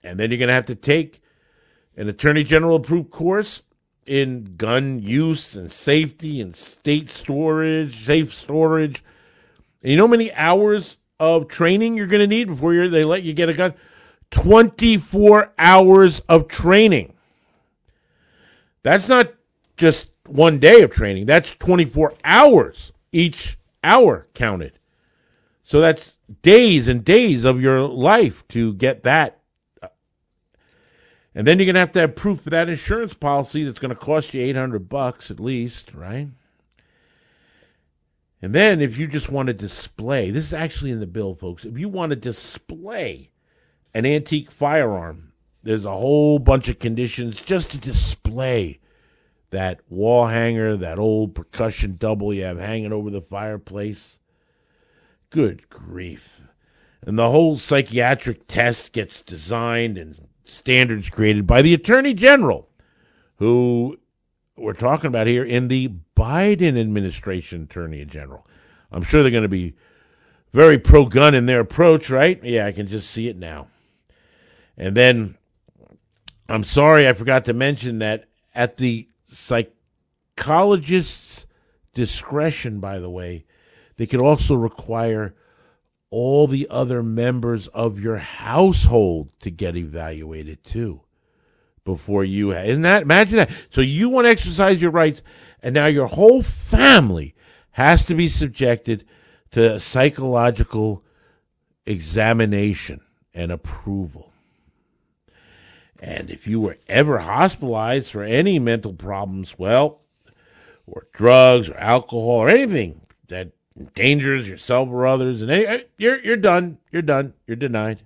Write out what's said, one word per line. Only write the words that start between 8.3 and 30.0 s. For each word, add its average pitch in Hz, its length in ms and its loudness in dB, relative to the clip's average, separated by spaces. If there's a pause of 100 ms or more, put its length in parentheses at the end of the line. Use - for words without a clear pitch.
storage, 156 680 -2 (840)
and 131 80 -2
you 147 60 4
know 208 100 6
how 240 40 4
many 226 220 2
hours 202 640 0 (220)
of 160 280 2
training 202 480 0
you're 208 120 -6
gonna 208 180 4
need 220 220 -2
before 160 260 -2
you're, 175 160 2
they 165 140 2
let 175 200 -2
you 165 100 -8
get 165 160 0
a 165 40 -2
gun? 175 220 -2 (560)
Twenty-four 208 1300 4
hours 185 680 8
of 165 200 4
training. 180 680 2 (1700)
That's 185 260 0
not 247 240 2 (460)
just - 300 2 (180)
one 151 320 2
day 180 240 10
of 151 100 4
training. 101 360 -4
That's 156 260 2
twenty-four 156 680 -2
hours. 214 680 4 (200)
Each - 480 -4 (240)
hour 175 500 4
counted. 95 460 -6 (840)
So - 160 2
that's 160 380 2 (240)
days 185 460 6
and 123 180 -2
days 175 400 4
of 127 160 2
your 131 200 2
life 143 680 0
to 113 240 -2
get 123 300 -4
that. 143 360 0 (2000)